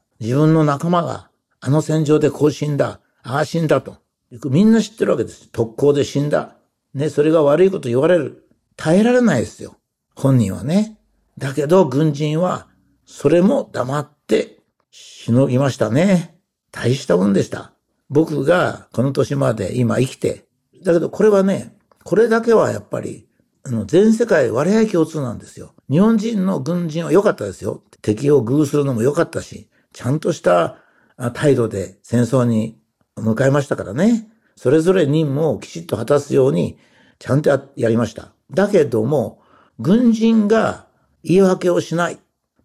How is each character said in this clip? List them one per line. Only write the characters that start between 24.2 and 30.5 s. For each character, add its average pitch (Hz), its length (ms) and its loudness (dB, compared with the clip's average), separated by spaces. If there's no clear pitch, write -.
界 151 260 2
割 156 240 0
合 220 100 4
共 170 200 0
通 156 160 -10
な 123 120 -6
ん - 60 -12
で - 60 -18
す - 140 -20
よ。 - 140 -20
日 143 100 2
本 226 180 4
人 208 280 -2
の 185 140 -2
軍 175 280 -4
人 160 160 -6
は 147 80 -4
良 175 100 4
か 202 100 2
っ - 40 -4
た 107 100 -10
で 95 80 -8
す - 100 -16
よ。 - 200 -8
敵 123 300 -2
を 139 100 4
偶 135 240 0
す 147 120 -4
る 143 80 0
の 135 80 -4
も 110 80 -4
良 131 100 2
か 160 120 -2
っ - 60 -4
た 101 120 -8
し、 - 280 -18
ち - 140 -18
ゃ 123 60 -2
ん 156 80 -2
と - 120 -4
し - 100 -8
た、 175 360 0